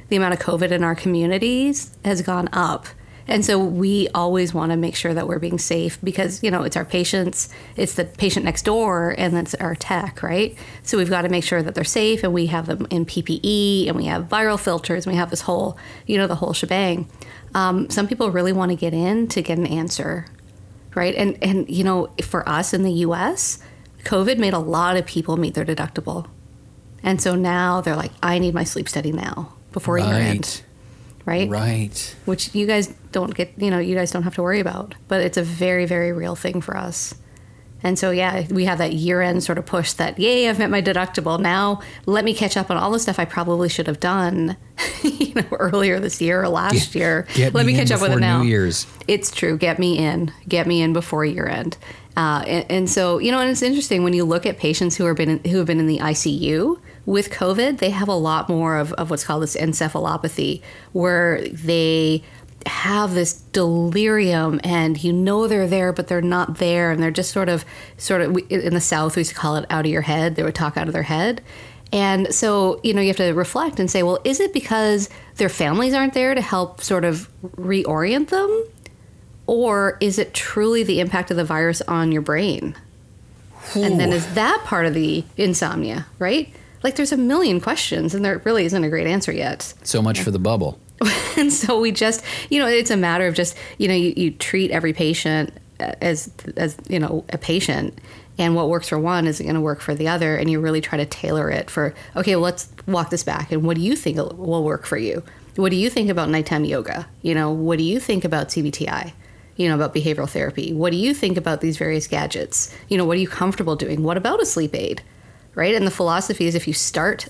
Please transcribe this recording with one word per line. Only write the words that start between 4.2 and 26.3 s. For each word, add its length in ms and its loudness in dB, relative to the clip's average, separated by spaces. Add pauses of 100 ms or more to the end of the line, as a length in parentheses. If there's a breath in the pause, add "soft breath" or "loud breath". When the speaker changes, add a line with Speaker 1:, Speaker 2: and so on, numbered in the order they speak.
Speaker 1:
wanna 200 0
make 200 0
sure 180 -2
that 140 -2
we're 100 -2
being 220 -2
safe 440 -2
because, 380 -2
you 80 0
know, 140 0
it's 120 -4
our 100 -2
patients, 640 -2 (260 loud breath)
it's 180 -2
the 120 -2
patient 380 0
next 220 -2
door, 540 2
and 180 2
it's 180 -2
our 200 -4
tech, 480 -4
right? 340 -2 (240 loud breath)
So 160 -2
we've 140 2
gotta 180 2
make 140 0
sure 180 0
that 140 -4
they're 80 -2
safe, 400 0
and 100 0
we 140 2
have 180 -2
them 240 -4
in 160 0
P 160 -4
P 220 -4
E, 440 2
and 80 -2
we 100 -2
have 240 -2
viral 300 2
filters, 460 -2
and 80 0
we 40 2
have 120 0
this 120 -4
whole, 360 -2 (300 loud breath)
you 100 0
know, 80 4
the 100 -2
whole 180 -2
shebang. 540 0 (460 loud breath)
Um, 380 2
some 160 0
people 240 0
really 200 2
wanna 240 2
get 200 -2
in 320 2
to 160 -2
get 160 0
an 80 0
answer, 580 -4 (720)
right? 180 0
And, 300 0
and, 260 0
you 140 0
know, 260 2 (140)
for 260 -4
us 240 0
in 80 0
the 120 2
U 200 2
S, 460 -2 (460 loud breath)
covid 340 2
made 140 2
a 60 0
lot 380 2
of 80 0
people 320 -2
meet 160 0
their 120 -2
deductible. 600 -4 (800)